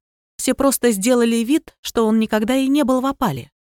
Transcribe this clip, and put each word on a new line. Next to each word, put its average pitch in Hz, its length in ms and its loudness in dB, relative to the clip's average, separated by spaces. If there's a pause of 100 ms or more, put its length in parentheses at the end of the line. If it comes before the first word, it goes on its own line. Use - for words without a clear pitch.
(380)
все 254 160 -2
просто 262 380 0
сделали 233 440 0
вид, 240 460 -2
что - 240 -2
он 220 120 2
никогда 220 380 0
и 269 120 0
не 285 160 2
был 254 160 0
в 254 60 -2
опале. 190 440 -4 (200)